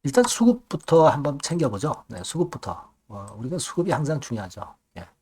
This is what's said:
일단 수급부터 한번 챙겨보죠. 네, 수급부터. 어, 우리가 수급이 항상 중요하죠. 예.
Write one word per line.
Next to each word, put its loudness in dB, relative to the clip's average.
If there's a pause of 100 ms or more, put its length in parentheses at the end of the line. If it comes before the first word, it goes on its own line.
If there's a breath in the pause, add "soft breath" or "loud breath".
일단 4
수급부터 4
한번 0
챙겨보죠. -2
네, -12
수급부터. -6 (160)
어, -14 (140)
우리가 -6
수급이 -4
항상 0
중요하죠. -10 (220)
예. -16 (140)